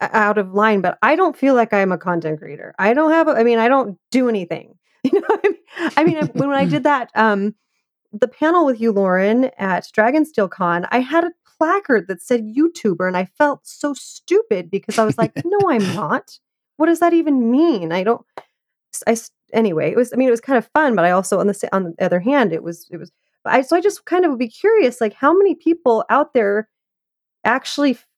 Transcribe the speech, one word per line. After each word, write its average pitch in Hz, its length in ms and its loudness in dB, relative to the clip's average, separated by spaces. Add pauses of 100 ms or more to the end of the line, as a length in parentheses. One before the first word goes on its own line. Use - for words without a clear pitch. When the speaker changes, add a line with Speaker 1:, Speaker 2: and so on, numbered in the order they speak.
Speaker 1:
o-, 202 100 -4
out 214 280 0
of 185 140 -6
line, 208 280 2
but 175 220 -2
I 262 120 4
don't 339 220 0
feel 269 160 2
like 233 200 2
I'm 196 180 2
a 175 80 -4
content 165 400 -4
creator. - 400 -18
I 196 160 2
don't 311 160 2
have 320 160 2
a, 311 60 0
I 226 100 2
mean, 233 160 2
I 226 80 2
don't 240 300 0 (140)
do 254 180 2
anything. 180 540 -8
<laughs> - 40 -20 (160)
You 269 80 0 (100)
know - 60 -12
what 403 160 0
I 403 60 2
mean? - 480 -8
I 294 60 4
mean, 339 140 2
I, 302 80 -2
when 277 240 -4
I 277 160 2
did 285 180 0
Speaker 2:
<laughs> - 0 -
Speaker 1:
that, 269 300 0
um, 208 400 0 (580)
the 214 160 -4
panel 320 380 0
with 240 160 0
you, 226 100 0
Lauren, 196 680 0
at 190 240 -2 (120)
Dragonsteel 240 540 0
Con, 175 400 -2
I 240 100 0
had 277 240 0
a 349 80 -4 (280)
placard 311 480 0
that 190 160 -10
said 240 200 -2
YouTuber, 214 640 -2
and 185 80 -4
I 185 100 -2
felt 285 420 -2
so - 260 -8
stupid 233 800 -4
because - 260 -6
I 220 80 2
was 208 140 -2
like, - 160 0
Speaker 2:
<laughs> - 100 -10
Speaker 1:
"No, 381 140 -2 (100)
I'm 202 240 0
not. 202 460 -6 (380)
What 311 100 0
does 330 140 2
that 339 120 2
even 285 380 0
mean?" 247 400 0
I 185 100 -2
don't, 220 240 -2 (720)
s-, - 100 -12
I - 60 0
s-, 226 180 -4 (240)
anyway, 170 380 0
it - 40 -2
was, 240 160 0
I - 40 -8
mean, 262 120 2
it 254 40 2
was 233 100 0
kind 269 160 0
of 220 160 -2
fun, 294 220 2
but 170 100 2
I 180 60 2
also, 185 280 0
on 175 60 0
the 202 80 0
sa-, - 180 -8
on 190 120 -2
the 170 100 -8 (100)
other 175 160 0
hand, 226 320 0
it 160 120 -6
was, 170 260 -12
it 175 80 -16
was, 170 140 -16 (340)
I, 254 160 2
so 277 140 0
I 359 60 2
just 392 240 -2
kind 359 200 0
of 311 60 2
would 240 80 -6
be 240 100 -4
curious, 381 500 0
like, 214 140 -2
how 302 240 2
many 392 160 2
people 269 560 0
out 277 240 0
there 214 340 0 (760)
actually 262 520 0 (220)